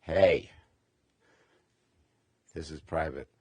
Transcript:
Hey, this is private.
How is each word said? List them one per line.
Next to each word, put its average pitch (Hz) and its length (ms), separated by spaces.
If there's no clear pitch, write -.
Hey, 85 500
this 78 180
is 78 100
private. 78 460